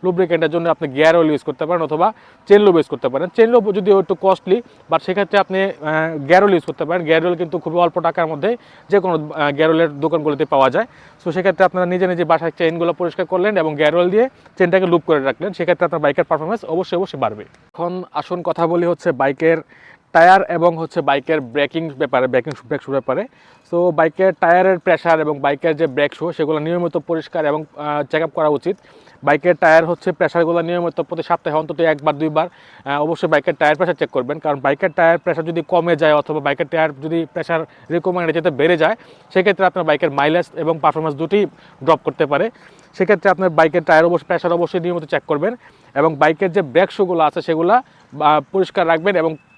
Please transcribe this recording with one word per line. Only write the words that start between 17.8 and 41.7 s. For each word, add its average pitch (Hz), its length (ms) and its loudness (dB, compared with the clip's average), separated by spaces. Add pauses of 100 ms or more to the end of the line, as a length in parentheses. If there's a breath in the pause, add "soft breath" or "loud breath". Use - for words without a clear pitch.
আসুন 175 300 -8
কথা 170 240 -2
বলি 170 200 0
হচ্ছে 175 260 -2
বাইকের 143 460 0 (540 loud breath)
টায়ার 180 300 6
এবং 170 340 0
হচ্ছে 165 240 -6
বাইকের 143 400 -2
ব্রেকিং 143 500 -4
ব্যাপারে, 131 360 -2
ব্রেকিং 127 260 -2
শু-, - 160 -18
ব্রেক 147 140 -6
শু 131 100 -10
ব্যাপারে। 139 340 -4 (460 soft breath)
So 175 200 0
বাইকের 165 480 0
টায়ারের 180 380 4
প্রেশার 165 420 0
এবং 147 200 -4
বাইকের 143 360 -2
যে 156 100 -2
ব্রেক 143 280 -2
শু 165 180 -6
সেগুলো 156 260 -2
নিয়মিত 170 380 -4
পরিষ্কার 160 500 -4
এবং, 151 180 -2 (120)
আহ, 147 260 -4
চেক 156 200 -2
আপ 160 120 -4
করা 156 140 0
উচিত। 156 280 -2 (480 soft breath)
বাইকের 151 360 2
টায়ার 165 240 6
হচ্ছে 170 280 -4
প্রেশারগুলো 170 480 0
নিয়মিত 170 400 -4
প্রতি 160 220 -6
সপ্তাহে 160 340 -4
অন্তত 156 240 -4
একবার 156 380 0
দুইবার, 156 300 -2 (360 loud breath)
আহ, 143 180 -4
অবশ্যই 165 260 -2
বাইকের 156 260 2
টায়ার 151 220 2
প্রেশার 170 180 -2
চেক - 160 -4
করবেন, 135 280 -4
কারণ 143 220 -4
বাইকের 147 360 0
টায়ার 170 220 4
প্রেশার 160 260 -4
যদি 165 240 -6
কমে 170 280 0
যায় 151 180 2
অথবা 151 260 -2
বাইকের 143 260 -4
টায়ার 156 340 -2
যদি 160 320 -4
প্রেশার 165 280 -4 (300 soft breath)
রিকমেন্ডের 170 440 -2
চাইতে 165 160 0
বেড়ে 156 260 2
যায় 165 200 2 (360 loud breath)
সেক্ষেত্রে 185 340 2
আপনার 175 180 -2
বাইকের 156 260 0
মাইলেজ 151 340 0 (100)
এবং 160 280 -4
পারফরম্যান্স 156 360 -2
দুটোই 196 280 0 (380 loud breath)